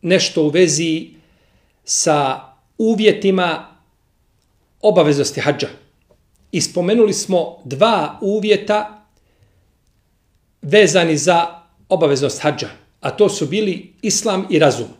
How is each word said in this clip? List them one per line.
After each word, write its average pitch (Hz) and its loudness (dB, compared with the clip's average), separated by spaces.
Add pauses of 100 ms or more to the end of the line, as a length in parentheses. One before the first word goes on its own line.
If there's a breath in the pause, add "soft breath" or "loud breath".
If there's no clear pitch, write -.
nešto 170 0
u 151 2
vezi 160 0 (720 soft breath)
sa 143 0 (380)
uvjetima 196 0 (1040)
obaveznosti 151 2
hadža. 147 -2 (840)
I 175 -2
spomenuli 196 0
smo - -4
dva 151 0
uvjeta 208 -2 (1600)
vezani 165 4
za 170 0 (260)
obaveznost 143 0
hadža, 120 -4 (320)
a 139 -6
to 208 2
su 180 -4
bili 190 -4
islam 190 -2
i 175 2
razum. 123 2 (120)